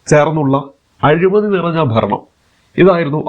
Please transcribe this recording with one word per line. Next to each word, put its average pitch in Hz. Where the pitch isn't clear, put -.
ചേർന്നുള്ള 147
അഴിമതി 185
നിറഞ്ഞ 170
ഭരണം, 110
ഇതായിരുന്നു 170